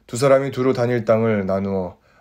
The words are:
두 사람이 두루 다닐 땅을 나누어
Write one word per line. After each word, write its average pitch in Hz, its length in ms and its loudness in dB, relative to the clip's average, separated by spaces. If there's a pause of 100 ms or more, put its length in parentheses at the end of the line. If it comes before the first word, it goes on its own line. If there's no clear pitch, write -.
두 - 80 -10
사람이 135 360 2
두루 127 220 0
다닐 120 320 -2
땅을 110 400 2
나누어 95 520 -4 (240)